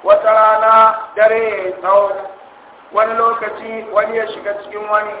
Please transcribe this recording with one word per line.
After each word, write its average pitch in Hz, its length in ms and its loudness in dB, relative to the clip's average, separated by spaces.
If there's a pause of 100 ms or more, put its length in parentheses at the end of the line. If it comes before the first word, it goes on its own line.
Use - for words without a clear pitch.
wata 208 300 4
rana 220 640 4 (160)
dare 220 240 4
ya 220 180 -2
yi 185 160 -6
tsawo, 196 380 0 (840)
wani 220 220 0
lokaci 220 800 -4
wani 214 240 -2
ya 220 100 -4
shiga 202 280 -10
cikin 208 340 -12
wani. 214 320 -4